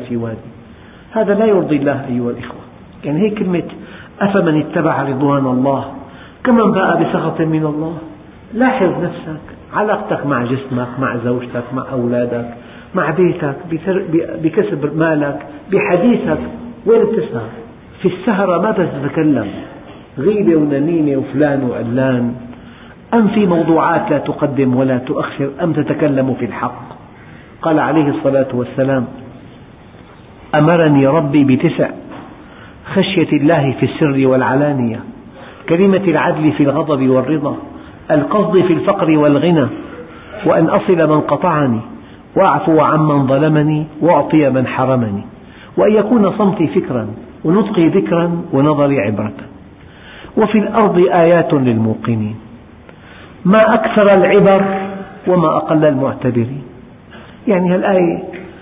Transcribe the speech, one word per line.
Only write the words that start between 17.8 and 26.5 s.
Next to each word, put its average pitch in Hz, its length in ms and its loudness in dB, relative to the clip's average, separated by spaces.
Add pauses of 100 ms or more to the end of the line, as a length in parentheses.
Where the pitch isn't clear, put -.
في 190 60 0
السهرة 185 520 0
ما 214 120 0
تتكلم، 143 760 0 (720)
غيبة 190 380 2
ونميمة 147 600 0
وفلان 135 480 0
وعلان، 120 680 -2 (800)
أم 220 140 4
في 208 180 2
موضوعات 165 640 2
لا 196 80 2
تقدم 135 580 0
ولا 131 220 0
تؤخر، 139 520 -4 (120)
أم 170 100 0
تتكلم 139 600 0
في 120 100 -4
الحق؟ 113 380 -8 (800)